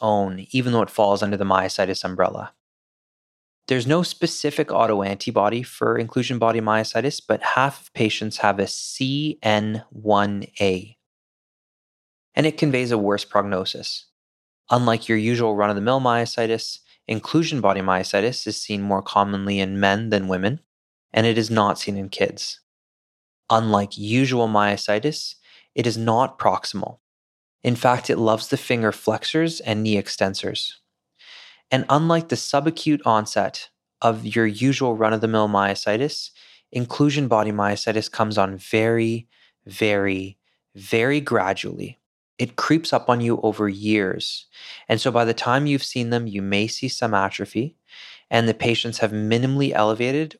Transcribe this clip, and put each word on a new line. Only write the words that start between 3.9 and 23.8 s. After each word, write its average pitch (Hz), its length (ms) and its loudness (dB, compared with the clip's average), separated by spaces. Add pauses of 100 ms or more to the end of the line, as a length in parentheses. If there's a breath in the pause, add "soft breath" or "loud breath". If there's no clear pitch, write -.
specific 151 680 -2
autoantibody 107 960 2
for 117 320 -2
inclusion 120 420 -2
body 113 220 2
myositis, 110 680 0
but 107 160 0
half - 380 0
of - 140 -20
patients 110 440 -2
have 101 200 2
a 98 80 0
C 143 720 -4
N 107 500 0
one 101 540 0 (160)
A, 98 380 -2 (1400)
and 143 100 4
it 151 140 0
conveys 127 320 2
a 117 80 2
worse 101 260 0
prognosis. 98 800 -4 (640)
Unlike 120 380 2
your 113 100 2
usual 117 360 2
run-of-the-mill 104 460 2
myositis, 117 800 -2 (260 soft breath)
inclusion 151 540 -2
body 98 220 2
myositis 95 640 0
is 107 140 -6
seen 101 220 -6
more 98 200 -2
commonly 101 580 0
in 98 200 -2
men 104 300 2
than 98 180 0
women, 95 320 -2 (520)
and 113 140 2
it 113 120 2
is 110 120 0
not 104 280 2
seen 101 180 -6
in 95 120 -8
kids. - 520 -4 (880)
Unlike 107 480 2